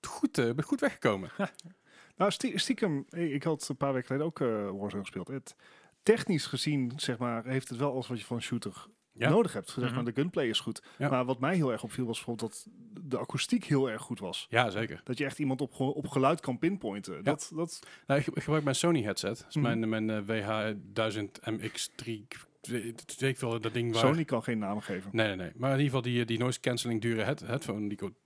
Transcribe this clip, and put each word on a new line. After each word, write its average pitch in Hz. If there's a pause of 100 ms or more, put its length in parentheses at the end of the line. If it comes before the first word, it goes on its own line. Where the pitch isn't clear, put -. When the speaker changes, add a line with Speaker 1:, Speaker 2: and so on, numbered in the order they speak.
Speaker 1:
goed, -
eh, 120
ben 147
goed 269
weggekomen. 107
Speaker 2:
<laughs> - (800)
Nou, 196
stie-, 202
stiekem, 165
ik, 170
ik 143
had 156
een 131
paar 139
weken 127
geleden 143
ook, 165
eh, 131 (320)
Warzone 101
gespeeld. 92
Het, - (480)
technisch 208
gezien, 135
zeg 127
maar, 117
heeft 131
het 123
wel 143
alles 127
wat 120
je 101
van 123
een 117
shooter - (280)
Speaker 1:
Ja. 131
Speaker 2:
nodig 196
hebt. 98
Zeg 123
Speaker 3:
Mhm. 120
Speaker 2:
maar, 123
de 120
gunplay 147
is 107
goed. - (160)
Speaker 1:
Ja. 139
Speaker 2:
Maar 127
wat 123
mij 151
heel 147
erg 107
opviel, 123
was 113
bijvoorbeeld 113 (120)
dat - (360)
de 147
akoestiek -
heel 135
erg 107
goed -
was. 87
Speaker 1:
Ja, 117
zeker. 104
Speaker 2:
Dat 127
je 147
echt 139
iemand 135
op 135
ge-, 135
op 143
geluid 143
kan 123
pinpointen. 104
Speaker 1:
Ja. 76
Speaker 2:
Dat, 143
dat 170 (280)
Speaker 1:
Nou, 139
ik, 139
ik -
gebruik 151
mijn 135
Sony 165
headset. 101
Dat -
is -
Speaker 3:
Mhm. 120
Speaker 1:
mijn, 110
mijn, 110
eh, 107
W 107
H 110 (200)
duizend 107
M 110
X -
drie, 113
ik - (220)
weet, 113
weet 135
ik 131
veel, 117
dat 110
ding 117
waar 113
Speaker 2:
Sony 147
kan 117
geen 117
naam 104
geven. 98
Speaker 1:
Nee, 110
nee, 98
nee. 90
Maar 123
in 135
ieder 147 (100)
geval 127
die, 120
eh, 113
die 117
noise 123
cancelling 120
dure 113
head-, 139
headphone 113
die 104
ik 101
al 101
een - (100)